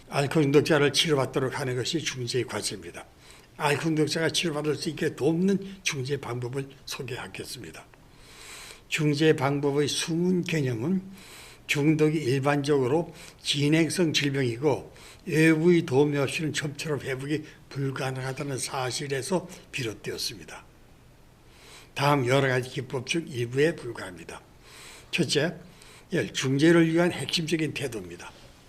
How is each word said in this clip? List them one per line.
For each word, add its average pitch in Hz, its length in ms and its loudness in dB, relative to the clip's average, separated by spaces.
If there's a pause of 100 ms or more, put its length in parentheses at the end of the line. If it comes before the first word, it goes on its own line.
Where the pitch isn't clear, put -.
(100)
알코올 143 340 2
중독자를 143 480 6
치료받도록 131 640 0
하는 127 180 -2
것이 127 240 -2
중재의 123 440 -4
과제입니다. - 640 -8 (500)
알코올 156 400 0
중독자가 156 340 0
치료받을 151 440 -2
수 156 160 -6
있게 151 260 -4
돕는 185 680 0
중재 139 360 -4
방법을 123 500 -6 (160)
소개하겠습니다. - 1040 -12 (1040)
중재 151 460 4
방법의 143 540 0
숨은 175 560 0
개념은 143 580 -2 (640)
중독이 151 520 2
일반적으로 139 960 2 (280)
진행성 151 680 2
질병이고 135 800 0 (340)
외부의 160 600 6
도움이 143 320 4
없이는 143 340 -2
점차로 143 500 -4
회복이 139 420 -4 (240)
불가능하다는 131 920 -4
사실에서 135 920 -4 (220)
비롯되었습니다. - 920 -8 (1300)
다음 143 320 2
여러 135 220 4
가지 127 220 0
기법 127 360 -8
중 165 220 -2
일부에 131 480 0
불과합니다. 92 640 -12 (720)
첫째, 160 440 0 (580)
예, 127 200 0
중재를 160 600 6
위한 175 200 4
핵심적인 156 640 -2
태도입니다. 101 580 -8 (360)